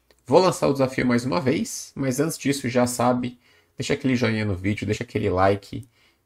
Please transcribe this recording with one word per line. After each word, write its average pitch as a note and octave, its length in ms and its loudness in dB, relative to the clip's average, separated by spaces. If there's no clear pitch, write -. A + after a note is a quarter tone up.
Vou C#3 120 4
lançar F3+ 300 4
o C#3 60 2
desafio C3 320 0
mais A#2+ 180 2
uma E3+ 160 0
vez, D#3 540 -4
mas C3+ 260 -2
antes D#3+ 160 -2
disso, - 320 -2
já B2 180 2
sabe, B2 540 -2
deixa C#3+ 200 -2
aquele C3 200 0
joinha A2+ 300 0
no G#2 100 -2
vídeo, G2 300 -2
deixa G2+ 180 -2
aquele G#2+ 280 -2
like, G2 580 0